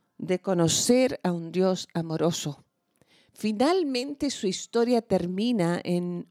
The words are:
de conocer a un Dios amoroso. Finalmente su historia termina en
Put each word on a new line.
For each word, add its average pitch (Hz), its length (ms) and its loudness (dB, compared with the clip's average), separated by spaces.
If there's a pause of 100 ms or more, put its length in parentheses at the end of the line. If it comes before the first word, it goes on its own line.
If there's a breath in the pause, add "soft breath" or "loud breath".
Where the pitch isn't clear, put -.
(180)
de 180 220 -2
conocer 196 840 2
a 180 80 0
un 165 200 -6
Dios 185 420 0
amoroso. 160 720 -2 (680 soft breath)
Finalmente 277 960 -2
su - 180 -4
historia 233 540 0
termina 185 800 0
en 175 480 -2